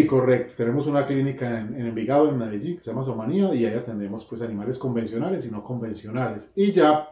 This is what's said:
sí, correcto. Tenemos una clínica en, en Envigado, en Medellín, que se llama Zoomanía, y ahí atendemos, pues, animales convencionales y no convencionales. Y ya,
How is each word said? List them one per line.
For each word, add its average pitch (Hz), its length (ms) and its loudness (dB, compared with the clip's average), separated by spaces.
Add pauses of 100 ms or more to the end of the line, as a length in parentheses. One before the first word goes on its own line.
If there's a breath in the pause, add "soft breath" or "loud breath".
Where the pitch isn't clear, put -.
sí, - 60 4
correcto. 127 480 2
Tenemos 131 320 0
una 143 180 2
clínica 131 540 -2
en, 107 160 -8
en 120 100 -4
Envigado, 131 420 2
en 139 80 0
Medellín, 113 420 -4
que - 40 -20
se 117 80 -10
llama 131 140 -4
Zoomanía, 139 500 0
y 117 100 2
ahí 107 100 0
atendemos, 110 500 -6
pues, 117 180 -10
animales 110 340 -6
convencionales 123 680 -4
y 107 60 -8
no 104 100 -8
convencionales. 113 920 -6
Y 196 160 4
ya, 151 400 6